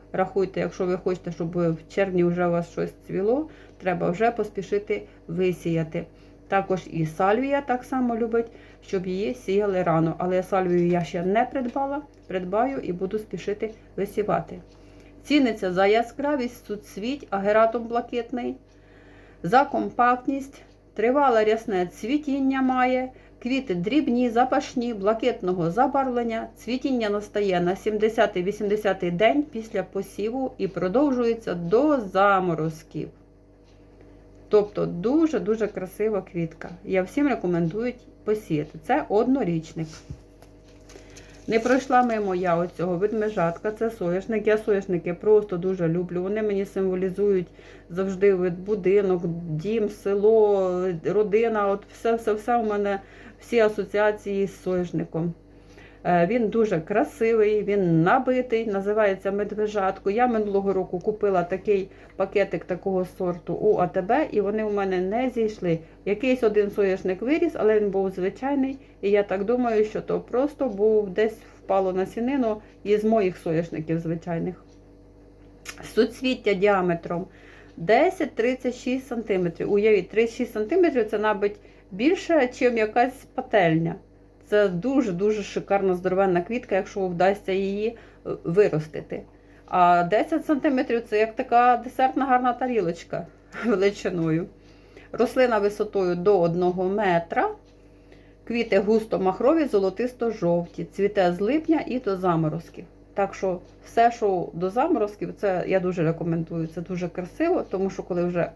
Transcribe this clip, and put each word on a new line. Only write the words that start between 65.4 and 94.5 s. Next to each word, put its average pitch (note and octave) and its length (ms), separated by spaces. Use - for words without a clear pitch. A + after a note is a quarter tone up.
Якийсь B3+ 380
один G#3 280
соняшник F#3+ 520
виріс, D#4+ 320
але G#3+ 260
він G#3 100
був F#3+ 200
звичайний, C4 680
і G3+ 80
я G3+ 120
так G3 220
думаю, A3+ 400
що G3+ 160
то F3 200
просто C4 480
був, G#3 420
десь G#3+ 260
впало F#3+ 340
насінину A3+ 640
із G#3 200
моїх A3 320
соняшників E3 640
звичайних. E3 640
Суцвіття B3 600
діаметром F3+ 720
десять B3 580
тридцять B3 400
шість B3+ 320
сантиметрів. F#3 680
Уявіть, G3+ 380
тридцять A3+ 260
шість - 160
сантиметрів — C4 580
це, G#3+ 80
мабуть, G#3 380
більше, C#4 640
чим A#3+ 240
якась A#3+ 460
пательня. E3 600
Це G#3 180
дуже-дуже G#3 720
шикарна G3 520
здоровенна F3+ 480
квітка, A#3 340
якщо G3 240
вдасться F#3 520
її, G3 440
е, - 40
виростити. E3+ 800
А F3 380
десять C4+ 420
сантиметрів — C4 640
це G#3+ 100
як A3 180
така B3 480
десертна C4 420
гарна B3 260
тарілочка G#3 720
<laughs> - 220
величиною. F#3 800